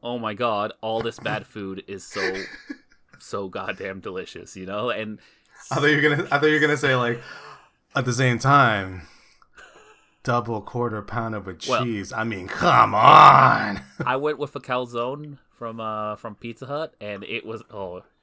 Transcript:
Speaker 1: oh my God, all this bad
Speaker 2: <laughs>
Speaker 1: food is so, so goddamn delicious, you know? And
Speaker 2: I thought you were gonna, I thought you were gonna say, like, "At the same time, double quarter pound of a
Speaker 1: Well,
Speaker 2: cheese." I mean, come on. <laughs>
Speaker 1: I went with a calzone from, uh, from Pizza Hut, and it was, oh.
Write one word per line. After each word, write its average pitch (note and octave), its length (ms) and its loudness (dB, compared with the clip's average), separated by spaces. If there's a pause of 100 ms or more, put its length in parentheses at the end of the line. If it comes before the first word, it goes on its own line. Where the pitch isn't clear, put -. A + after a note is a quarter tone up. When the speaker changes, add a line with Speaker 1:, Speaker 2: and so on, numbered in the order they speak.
Speaker 1:
oh B2 160 -6
my A2 140 -4
God, G#2+ 480 -2
all A2+ 200 -2
this A2+ 180 -6
bad G#2+ 280 -4
Speaker 2:
<laughs> - 80 -20
Speaker 1:
food F#2+ 320 -8
is G2 160 -12
so, F#2+ 400 -4 (760)
so G2+ 280 -8
goddamn F#2+ 540 -8
delicious, F2+ 560 -12
you F#2 80 -12
know? G#2 240 -4
And G#2+ 300 -6 (520)
Speaker 2:
I A#2 40 -4
thought C#3 100 0
you D3+ 160 6
were - 0 - (140)
gonna, D#3+ 160 -2
I C#3 80 4
thought D3+ 80 4
you D3+ 60 6
were D3+ 60 4
gonna D3 180 2
say, C3 180 2
like, A#2 260 0 (760)
"At C3+ 100 0
the B2 80 0
same B2 260 2
time, G#2+ 640 4 (1200)
double A#2 380 -2
quarter A#2+ 420 -4
pound A2+ 320 -6
of G2 120 -10
a F2+ 80 -12 (120)
Speaker 1:
Well, B2 160 0
Speaker 2:
cheese." G#2+ 280 -4
I A2+ 120 -4
mean, G2+ 240 -6
come A#2 480 2
on. B2+ 840 8 (100)
<laughs> - 140 -8
Speaker 1:
I B2+ 100 0
went D3 240 -2
with C#3 160 -8
a C3+ 40 -8
calzone B2+ 800 -6 (200)
from, A2+ 220 -10
uh, G#2+ 360 -6
from G#2+ 200 -14
Pizza A#2 300 -12
Hut, D3 340 -8
and G2+ 240 -10
it - 220 -8
was, A2 160 -10 (100)
oh. F#2+ 300 -10 (220)